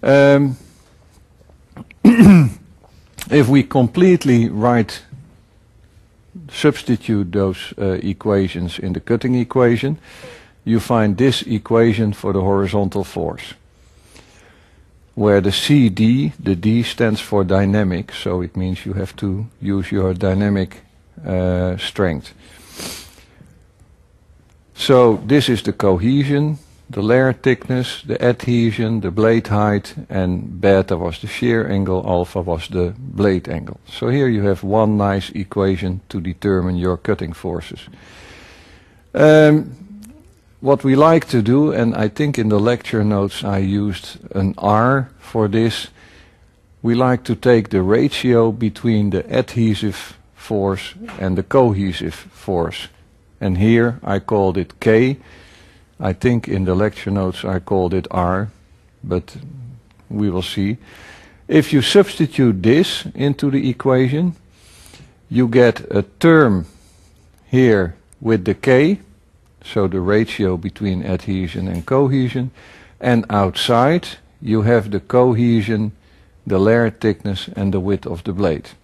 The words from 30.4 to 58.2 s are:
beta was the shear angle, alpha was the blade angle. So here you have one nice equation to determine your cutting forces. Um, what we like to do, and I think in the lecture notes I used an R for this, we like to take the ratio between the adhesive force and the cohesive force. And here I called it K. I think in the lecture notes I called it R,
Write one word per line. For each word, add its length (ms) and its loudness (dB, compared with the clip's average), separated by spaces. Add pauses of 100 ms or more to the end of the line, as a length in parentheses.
beta 340 2
was 260 -6
the 60 -12
shear 400 -2
angle, 380 -2
alpha 360 -2
was 260 -6
the 300 -2
blade 520 -2
angle. 380 -10
So 220 -6
here 180 0
you 160 0
have 200 0
one 340 2
nice 340 -2
equation 760 -4
to 100 -8
determine 560 -2
your 220 -2
cutting 360 -6
forces. 460 -10 (1400)
Um, 560 6 (880)
what 240 2
we 120 2
like 340 4
to 120 2
do, 300 2
and 240 0
I 140 0
think 280 -2
in 120 0
the 100 4
lecture 440 0
notes 400 -2
I 160 -2
used 580 -4 (180)
an 220 -2
R 520 2 (100)
for 280 -2
this, 400 -2 (960)
we 100 0
like 300 0
to 120 -2
take 340 2
the 120 0
ratio 680 2
between 600 -2
the 140 -2 (100)
adhesive 840 -4 (180)
force 580 -6 (260)
and 180 -4
the 60 -4
cohesive 720 0
force. 760 -6 (520)
And 160 -2
here 460 2
I 160 -4
called 380 0
it 220 -8
K. 380 4 (840)
I 120 -2
think 360 0
in 180 -2
the 100 0
lecture 360 -2
notes 340 -4
I 140 -4
called 340 -2
it 180 -4
R, 380 -2 (540)